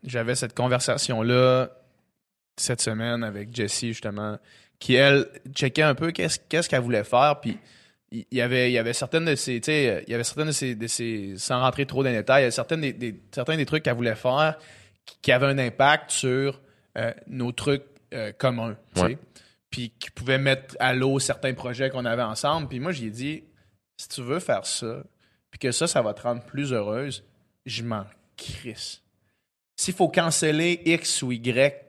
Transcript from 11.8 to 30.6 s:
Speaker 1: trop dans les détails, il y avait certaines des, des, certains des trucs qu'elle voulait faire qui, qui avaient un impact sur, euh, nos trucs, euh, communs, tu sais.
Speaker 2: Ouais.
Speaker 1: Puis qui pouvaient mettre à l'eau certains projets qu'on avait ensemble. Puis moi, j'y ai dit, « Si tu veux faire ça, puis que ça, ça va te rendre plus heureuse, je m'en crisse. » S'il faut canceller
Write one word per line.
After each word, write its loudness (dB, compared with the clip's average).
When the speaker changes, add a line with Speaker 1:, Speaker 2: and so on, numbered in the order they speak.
Speaker 1:
trop -2
dans 2
les 0
détails, 6
il 6
y 6
avait 4
certaines -2
des, -2
des, -8
certains -2
des 0
trucs -2
qu'elle 2
voulait 0
faire 2
qui, -20
qui 4
avaient 6
un 2
impact 4
sur, -2
euh, -4
nos -6
trucs, 0
euh, -8
communs, -2
tu 2
sais. 4
Speaker 2:
Ouais. -2
Speaker 1:
Puis -8
qui -14
pouvaient -2
mettre 0
à 2
l'eau 2
certains -2
projets -4
qu'on -6
avait -2
ensemble. -2
Puis -8
moi, -4
j'y -6
ai -6
dit, « -8
Si -16
tu -12
veux -2
faire -2
ça, -6
puis -20
que 0
ça, 0
ça 2
va 0
te -10
rendre -4
plus -6
heureuse, -4
je -8
m'en -6
crisse. » -14
S'il -2
faut 4
canceller 2